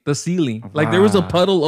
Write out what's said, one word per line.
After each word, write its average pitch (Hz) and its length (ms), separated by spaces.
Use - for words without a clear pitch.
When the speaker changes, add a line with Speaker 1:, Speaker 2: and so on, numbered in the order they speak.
Speaker 1:
the 143 100
ceiling. 135 600
Like, 156 180
there 180 100
was 202 140
a 190 60
Speaker 2:
Wow. 175 80
Speaker 1:
puddle 180 380